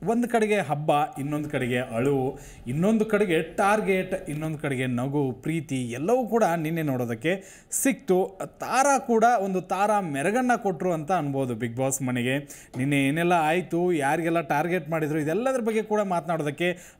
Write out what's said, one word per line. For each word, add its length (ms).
ಒಂದು 240
ಕಡೆಗೆ 320
ಹಬ್ಬ, 300
ಇನ್ನೊಂದು 320
ಕಡೆಗೆ 300
ಅಳುವು, 580
ಇನ್ನೊಂದು 380
ಕಡೆಗೆ 380
ಟಾರ್ಗೆಟ್, 880
ಇನ್ನೊಂದು 280
ಕಡೆಗೆ 280
ನಗು, 460
ಪ್ರೀತಿ 580
ಎಲ್ಲವೂ 360
ಕೂಡ 180
ನಿನ್ನೆ 260
ನೋಡೋದಕ್ಕೆ 640
ಸಿಕ್ತು. 680
ತಾರಾ 380
ಕೂಡ 260
ಒಂದು 200
ತಾರಾ 400
ಮೆರಗನ್ನ 560
ಕೊಟ್ರು 360
ಅಂತ 200
ಅನ್ಬೋದು 420
ಬಿಗ್ 220
ಬಾಸ್ 260
ಮನೆಗೆ. 360
ನಿನ್ನೆ 200
ಏನೆಲ್ಲ 360
ಆಯ್ತು, 600
ಯಾರಿಗೆಲ್ಲ 480
ಟಾರ್ಗೆಟ್ 500
ಮಾಡಿದ್ರು, 280
ಇದೆಲ್ಲದ್ರ 420
ಬಗ್ಗೆ 220
ಕೂಡ 180
ಮಾತನಾಡೋದಕ್ಕೆ 800